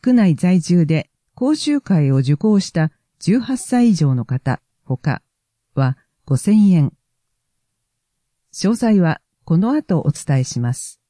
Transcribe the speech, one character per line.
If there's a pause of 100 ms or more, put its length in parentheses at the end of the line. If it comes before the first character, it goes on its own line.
区
内
在
住
で (240)
講
習
会
を
受
講
し
た (360)
十
八
歳
以
上
の
方、 (220)
他 (500)
は (300)
五
千
円。 (1600)
詳
細
は (260)
こ
の
後
お
伝
え
し
ま
す。